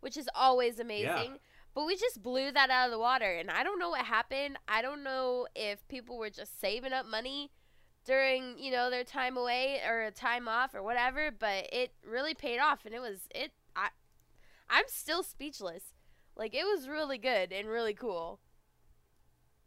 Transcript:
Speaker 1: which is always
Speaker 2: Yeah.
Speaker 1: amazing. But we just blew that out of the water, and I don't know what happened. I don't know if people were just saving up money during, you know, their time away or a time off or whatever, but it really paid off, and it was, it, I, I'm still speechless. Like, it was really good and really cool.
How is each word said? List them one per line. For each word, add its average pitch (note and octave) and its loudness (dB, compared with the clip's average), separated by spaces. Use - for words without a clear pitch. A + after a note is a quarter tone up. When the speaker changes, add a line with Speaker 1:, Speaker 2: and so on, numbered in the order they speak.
Speaker 1:
which C4 -8
is B3 -8
always A#3+ 6
Speaker 2:
Yeah. A#3 -4
Speaker 1:
amazing. G#3 -2
But D4 -2
we F#4 2
just G4+ -2
blew C4 0
that C4+ 6
out B3+ 6
of B3 4
the A3+ -2
water, A#3 4
and F3 -4
I F#3 2
don't F#4+ 0
know F4 -2
what C4+ -2
happened. C4+ 0
I A3 4
don't C#4+ -4
know C4 0
if G#3 -6
people B3 -10
were A3 -4
just - -14
saving A#3+ -2
up C4 -2
money C4 -4
during, C4 4
you C4+ -6
know, B3 2
their B3 0
time B3+ -2
away B3+ 0
or A3+ 0
a G#3+ -2
time A#3+ -2
off B3 0
or G3+ -8
whatever, B3+ 0
but G3 -2
it B3 -2
really C4+ -2
paid A#3+ -4
off, C#4+ 2
and A3 -12
it B3 -6
was, G#3 -10
it, C#4 -6
I, F#3+ -2
I'm C#4+ 6
still E4 -2
speechless. G3 -10
Like, A3 -6
it C#4+ 0
was E4+ 0
really D4 -2
good G3+ 2
and G#3 -6
really A3+ 0
cool. F#3+ -6